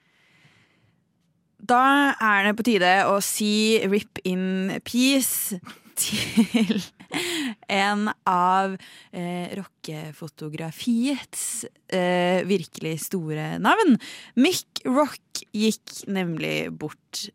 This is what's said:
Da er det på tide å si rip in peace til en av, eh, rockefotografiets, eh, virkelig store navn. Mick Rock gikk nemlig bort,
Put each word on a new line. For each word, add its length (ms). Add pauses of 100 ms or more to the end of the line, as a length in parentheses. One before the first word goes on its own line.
(1600)
Da 540
er 320
det 120
på 80
tide 260 (120)
å 180
si 580
rip 420
in 600
peace 760 (360)
til 880 (800)
en 460 (160)
av, 500 (320)
eh, 460
rockefotografiets, 2000 (200)
eh, 580
virkelig 560
store 580
navn. 400 (360)
Mick 500
Rock 580 (120)
gikk 540
nemlig 640
bort, 640